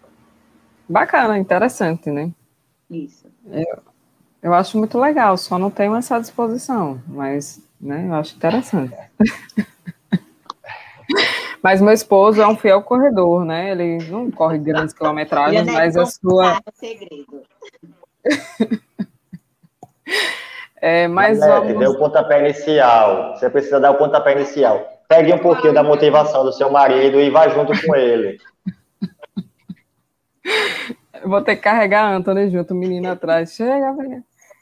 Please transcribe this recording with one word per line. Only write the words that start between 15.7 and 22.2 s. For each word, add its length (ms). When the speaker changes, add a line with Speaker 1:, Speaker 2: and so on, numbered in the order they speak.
Speaker 1:
mas 180
a 40
Speaker 2:
não 80
Speaker 1:
sua 360
Speaker 2:
sabe 120
o 80
segredo. 680
Speaker 1:
<laughs> 560
É, 240
mas 300
Speaker 3:
Janete, 360
Speaker 1:
vamos 60
Speaker 3:
dê 80
o 120
pontapé 400